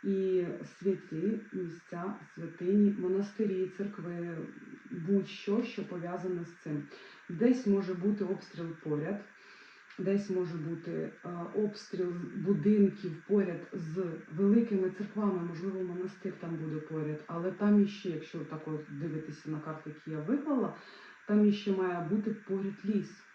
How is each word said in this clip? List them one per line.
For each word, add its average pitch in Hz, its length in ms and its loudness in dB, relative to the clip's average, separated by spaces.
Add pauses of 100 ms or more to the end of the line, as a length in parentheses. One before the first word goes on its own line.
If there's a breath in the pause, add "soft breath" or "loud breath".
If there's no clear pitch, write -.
І 190 400 2 (340)
святі 190 600 0 (120)
місця, 175 600 -6 (200)
святині, 185 640 4
монастирі, 190 760 0
церкви, 170 600 -6 (540)
будь-що, 196 720 0
що 190 260 -6
пов'язане 175 560 -4
з - 80 -14 (100)
цим. 147 200 -6 (460 loud breath)
Десь 233 380 4
може 190 280 4
бути 202 300 2
обстріл 170 420 -4 (180)
поряд, 156 360 -2 (760 loud breath)
десь 196 320 0
може 175 260 0
бути, 160 340 -4
е, 131 400 -6 (240)
обстріл 196 580 -2 (220)
будинків 196 920 4
поряд 180 320 2 (120)
з 170 320 -4 (320)
великими 202 540 6
церквами, 202 580 0
можливо, 185 340 -4
монастир 180 580 -6
там 165 160 -4
буде 156 240 -4
поряд, 151 460 -4
але 170 260 -2
там 208 300 6
іще, - 260 -2
якщо 160 300 -6
так 151 300 -8
от 151 200 -4
дивитися 151 600 -6
на 151 100 -4
карти, 151 300 -10
які - 200 -12
я 151 100 -4
виклала, 262 540 0 (520 loud breath)
там 208 220 8
іще 202 240 2
має 180 280 2
бути 208 300 0
поряд 196 440 -2 (100)
ліс. 196 380 0 (120)